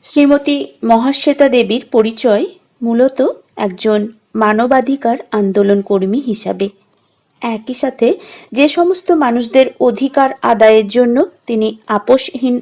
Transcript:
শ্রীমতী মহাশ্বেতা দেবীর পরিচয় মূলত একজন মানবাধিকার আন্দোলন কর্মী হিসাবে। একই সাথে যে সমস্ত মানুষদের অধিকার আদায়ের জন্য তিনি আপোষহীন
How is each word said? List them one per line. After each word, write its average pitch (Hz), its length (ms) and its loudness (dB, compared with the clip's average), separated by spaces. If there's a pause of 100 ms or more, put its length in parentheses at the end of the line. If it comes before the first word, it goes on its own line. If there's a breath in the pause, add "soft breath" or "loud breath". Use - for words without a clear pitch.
শ্রীমতী 285 520 2 (260)
মহাশ্বেতা 277 680 2
দেবীর 233 420 0
পরিচয় 226 540 0 (360)
মূলত 240 380 0 (380)
একজন 208 420 -2 (360)
মানবাধিকার 240 800 0 (140)
আন্দোলন 202 500 0
কর্মী 196 400 -2
হিসাবে। 196 460 -6 (760)
একই 226 400 -8
সাথে 247 260 -2 (440 loud breath)
যে 269 180 2
সমস্ত 349 380 -2 (160)
মানুষদের 240 440 2 (120)
অধিকার 262 500 0 (140)
আদায়ের 220 440 4
জন্য 240 300 0 (280)
তিনি 220 220 -2 (200)
আপোষহীন 247 760 0